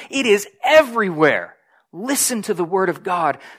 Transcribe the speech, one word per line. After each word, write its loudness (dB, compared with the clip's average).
It -2
is 2
everywhere. 2
Listen -4
to -4
the -2
Word -2
of -6
God. -2